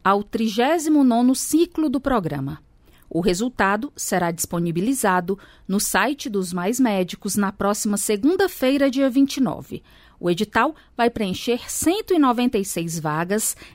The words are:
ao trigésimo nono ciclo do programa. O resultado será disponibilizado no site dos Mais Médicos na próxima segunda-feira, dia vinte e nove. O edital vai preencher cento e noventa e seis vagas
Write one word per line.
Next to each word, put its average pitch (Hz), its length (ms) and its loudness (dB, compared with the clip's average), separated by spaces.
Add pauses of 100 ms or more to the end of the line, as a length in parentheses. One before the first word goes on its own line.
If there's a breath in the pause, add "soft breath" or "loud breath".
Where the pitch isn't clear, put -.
ao 202 200 2
trigésimo 269 800 2
nono 247 320 4
ciclo 320 540 0
do 262 100 -2
programa. 156 600 -2 (500 soft breath)
O 165 120 -2
resultado 208 760 0
será 175 360 -2
disponibilizado 180 1040 -2 (300 loud breath)
no 190 120 0
site 226 480 0
dos 196 240 -4
Mais 185 280 -2
Médicos 202 560 0
na 202 160 0
próxima 208 460 -2
segunda-feira, 277 920 2
dia 269 200 2
vinte 277 280 2
e 285 40 0
nove. 151 420 -6 (360 soft breath)
O 175 120 0
edital 226 440 0 (200 soft breath)
vai 233 160 2
preencher 220 600 -4
cento 392 400 0
e 359 60 2
noventa 247 400 2
e 196 80 -2
seis 170 340 -6
vagas 165 560 -2 (200 loud breath)